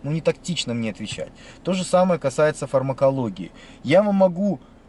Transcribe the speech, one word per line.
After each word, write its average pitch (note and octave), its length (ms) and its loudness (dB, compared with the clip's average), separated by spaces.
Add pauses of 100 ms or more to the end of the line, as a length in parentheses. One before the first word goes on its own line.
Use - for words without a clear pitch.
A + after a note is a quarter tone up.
ну, C#3 80 -6
не D#3+ 100 -2
тактично D#3 540 -4
мне A2+ 160 -4
отвечать. - 400 -10 (320)
То F3+ 120 -2
же F#3 100 -4
самое F#3 340 2
касается D3+ 480 0
фармакологии. C3 840 -2 (320)
Я E3 180 6
вам G#3 120 0
могу F#3+ 460 2 (280)